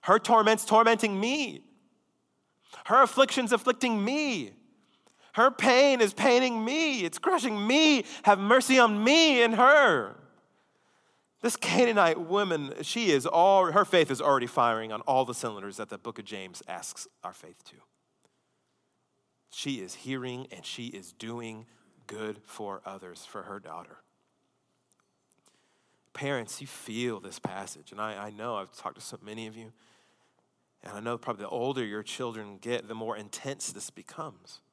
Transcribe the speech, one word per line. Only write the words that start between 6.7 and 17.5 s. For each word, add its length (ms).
It's 140
crushing 480
me. 360
Have 160
mercy 400
on 240
me 400
and 120
her." 600
This 160
Canaanite 640
woman, 600
she 280
is 160
all, 440
her 140
faith 240
is 120
already 260
firing 460
on 80
all 240
the 80
cylinders 440
that 120
the 80
book 200
of 80
James 440
asks 360
our 120
faith 320